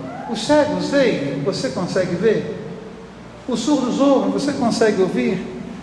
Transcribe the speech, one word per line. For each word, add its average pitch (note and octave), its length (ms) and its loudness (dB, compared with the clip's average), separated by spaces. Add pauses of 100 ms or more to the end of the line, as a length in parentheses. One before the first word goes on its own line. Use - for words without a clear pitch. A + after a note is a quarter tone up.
(300)
"Os A3 160 -4
cegos C#4+ 440 2
veem? E3 540 2
Você G3 260 -2
consegue F3+ 460 -2
ver? F#3 460 0 (840)
Os A#3 120 -2
surdos B3 400 2
ouvem? C#4 320 4
Você C#4+ 220 -2
consegue A3 480 2
ouvir? F#3 440 0 (380)